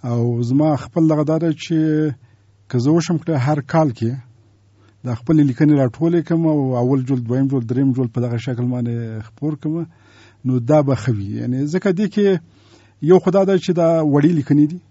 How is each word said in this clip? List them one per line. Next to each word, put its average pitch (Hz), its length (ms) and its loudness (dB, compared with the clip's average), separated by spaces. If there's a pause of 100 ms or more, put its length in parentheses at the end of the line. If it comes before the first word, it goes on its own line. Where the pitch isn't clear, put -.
(100)
او 120 400 -2
زما 151 200 2 (140)
خپل - 180 -2 (100)
دغه 151 180 0
دا 160 140 2
ده 165 80 0
چې 160 260 -4 (920)
که 135 140 -2
زه 143 60 2
وشم 165 320 2
کړی 165 120 -2 (140)
هر 151 120 0 (140)
کال 160 240 2
کې 113 140 -2 (960)
دا 123 140 -4
خپلې 156 300 2
لیکنې 151 300 2
راټولې 165 460 0
کړم 165 160 0 (100)
او 151 80 0 (220)
اول 131 260 0
جلد، 127 180 -2
دویم 131 240 0
جلد، 127 200 -2
دریم 135 260 0
جلد 127 180 -2
په 123 100 -2
دغه 120 200 -4
شکل 123 200 -6 (100)
باندې 117 520 -6
خپور 151 340 -8
کړم، 156 140 -6 (720)
نو 127 120 0 (120)
دا 151 160 6
به 135 160 2
ښه 120 140 0
وي. 98 120 -8 (120)
یعنې 123 180 -4 (160)
ځکه 185 140 0 (100)
دې 208 160 0
کې 202 140 2 (840)
یو 180 120 8
خو 190 140 0
دا 196 80 4
ده 190 140 2
چې - 220 -2
دا 165 80 4 (140)
وړې 147 360 2
لیکنې 147 320 4
دي 180 100 -12 (100)